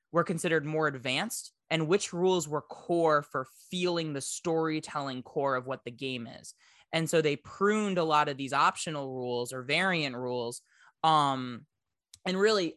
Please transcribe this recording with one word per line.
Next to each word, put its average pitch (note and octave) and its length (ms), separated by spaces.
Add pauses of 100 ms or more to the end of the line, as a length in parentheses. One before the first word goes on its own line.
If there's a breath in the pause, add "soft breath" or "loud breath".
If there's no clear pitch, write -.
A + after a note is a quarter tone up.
(120)
were E3 120
considered E3 420
more D#3 220
advanced C#3 640 (160)
and D#3+ 180
which G3 240
rules F3+ 360
were D3 160
core E3 580
for C3+ 240 (240)
feeling F3 420
the C#3 100
storytelling D#3 1000
core C#3 340
of B2+ 120
what C3 180
the A#2+ 60
game B2 340
is. - 300 (360 soft breath)
And E3 160
so E3 140
they D3 140
pruned G3+ 640
a E3+ 40
lot D3+ 240
of C#3+ 100
these C3+ 160
optional D3 600
rules B2 400
or C3 80
variant D3+ 540
rules. B2 480 (400 soft breath)
Um, C#3 640 (580)
and F#3 140
really, G3 380